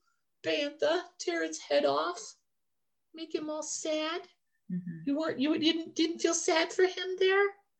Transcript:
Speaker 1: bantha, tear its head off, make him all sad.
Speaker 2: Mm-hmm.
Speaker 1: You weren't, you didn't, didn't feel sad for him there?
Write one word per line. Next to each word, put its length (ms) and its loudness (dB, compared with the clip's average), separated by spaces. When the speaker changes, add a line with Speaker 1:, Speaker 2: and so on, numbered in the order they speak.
Speaker 1:
bantha, 560 0
tear 260 -4
its 140 -6
head 260 0
off, 340 0
make 200 -10
him 160 -4
all 120 -4
sad. 600 -4
Speaker 2:
Mm-hmm. 320 -6
Speaker 1:
You 140 0
weren't, 200 -2
you 200 2
didn't, 360 2
didn't 260 0
feel 120 4
sad 400 2
for 120 4
him 340 0
there? 260 6